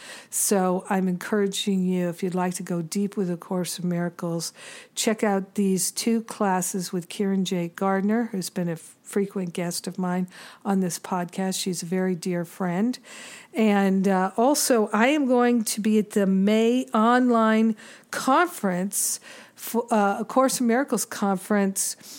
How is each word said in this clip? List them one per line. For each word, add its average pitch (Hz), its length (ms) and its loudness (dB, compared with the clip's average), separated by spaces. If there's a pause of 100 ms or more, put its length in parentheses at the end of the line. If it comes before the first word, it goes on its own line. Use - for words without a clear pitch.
(300)
so 185 600 0
I'm 190 180 0
encouraging 196 800 0
you, 180 240 0
if 175 140 -8
you'd 180 120 -2
like 180 200 0
to - 80 -10
go 175 180 -4
deep 196 340 -4
with 190 140 -2
A 175 80 -4
Course 180 420 -6
in 180 80 -4
Miracles, 170 640 -4 (440)
check 220 280 0
out 196 320 0
these 190 360 2
two 226 320 0
classes 190 680 -2
with 175 160 -4
Kieran 196 380 0
J. 175 240 -2
Gardner, 196 600 0
who's 185 180 -6
been 180 180 -4
a 170 60 -4
f-, - 300 -14
frequent 196 500 -4
guest 175 340 -6
of 180 100 -8
mine 180 300 -2 (380)
on 196 140 0
this 180 200 -2
podcast. 185 640 -4
She's 185 220 -6
a - 20 -10
very 185 300 0
dear 175 280 -4
friend. 190 540 -2 (560)
And, 196 540 4
uh, 190 280 2
also, 233 560 4
I 220 180 4
am 294 180 2
going 240 380 4
to - 140 -4
be 214 200 4
at 208 120 -2
the 202 140 2
May 220 680 4
online 226 840 4 (320)
conference, 208 1080 0 (360)
f-, - 200 -10 (160)
uh, 208 280 4
A 220 60 -4
Course 262 340 2
in 247 80 0
Miracles 240 380 0
conference 196 880 -2 (240)